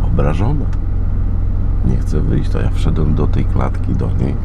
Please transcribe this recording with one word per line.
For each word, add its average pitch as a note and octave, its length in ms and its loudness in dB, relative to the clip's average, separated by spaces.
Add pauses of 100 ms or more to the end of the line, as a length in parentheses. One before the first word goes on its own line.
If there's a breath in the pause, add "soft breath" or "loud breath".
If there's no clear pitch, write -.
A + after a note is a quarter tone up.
Obrażona. F#2+ 600 0 (1200)
Nie - 100 2
chce - 240 0
wyjść, - 300 0
to F2+ 100 0
ja E2+ 100 0
wszedłem D#2 440 2
do D2+ 120 2
tej - 180 2
klatki, - 500 0
do - 160 0 (100)
niej B1+ 140 -2 (100)